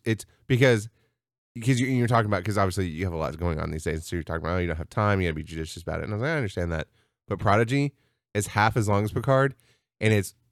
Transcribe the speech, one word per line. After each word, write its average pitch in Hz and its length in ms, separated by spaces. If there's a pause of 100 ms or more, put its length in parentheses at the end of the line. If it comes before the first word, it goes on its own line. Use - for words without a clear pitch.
it's 113 220 (200)
because, 120 420 (720)
'cause 120 200
you, 131 60
you're 123 220
talking 113 180
about, 98 180
'cause 104 140
obviously 95 300
you 80 160
have 90 80
a 82 40
lot 78 220
going 82 220
on 80 100
these 78 140
days. 80 220
So 90 100
you're 82 60
talking 82 220
about, 85 120
"Oh, - 20
you 90 80
don't 80 100
have 82 140
time. 104 300
You 90 80
gotta 82 80
be 78 80
judicious 80 380
about 82 180
it." 78 40
And - 80
I 104 40
was 107 60
like, 143 80
"I 165 60
understand 95 360
that." 78 160 (400)
But 98 100
Prodigy 117 540 (420)
is 104 140
half 107 280
as 107 120
long 101 160
as 110 80
Picard, 135 420 (460)
and 110 120
it's 104 220 (180)